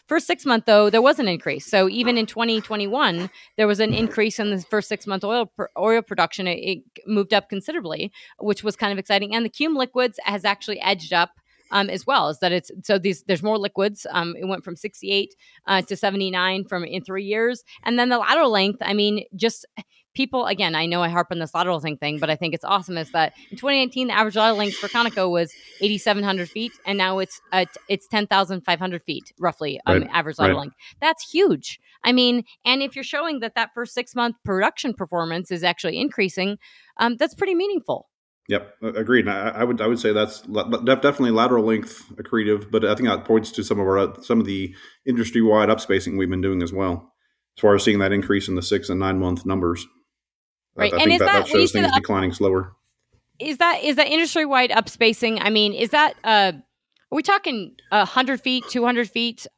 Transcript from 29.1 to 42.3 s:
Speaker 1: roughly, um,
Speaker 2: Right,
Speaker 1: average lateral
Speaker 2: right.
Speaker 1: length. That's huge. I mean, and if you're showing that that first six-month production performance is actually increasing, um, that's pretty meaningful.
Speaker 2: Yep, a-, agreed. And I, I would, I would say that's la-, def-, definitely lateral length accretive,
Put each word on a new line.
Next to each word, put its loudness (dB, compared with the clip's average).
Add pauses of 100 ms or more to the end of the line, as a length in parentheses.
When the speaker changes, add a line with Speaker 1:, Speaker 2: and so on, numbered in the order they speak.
Speaker 1:
roughly, -2
um, 4
Speaker 2:
Right, -8
Speaker 1:
average -2
lateral 4
Speaker 2:
right. -8
Speaker 1:
length. -18 (240)
That's 0
huge. 0 (240)
I 2
mean, 2 (200)
and 2
if -6
you're -12
showing -6
that -8
that -2
first -10
six-month -4
production -2
performance -6
is -6
actually -2
increasing, -4 (400)
um, 0
that's -2
pretty -2
meaningful. -4 (380)
Speaker 2:
Yep, -4 (100)
a-, -8
agreed. 2
And 0
I, -4
I -2
would, -2
I 2
would 2
say 0
that's -2
la-, -4
def-, 2
definitely 2
lateral 4
length -2 (100)
accretive, -2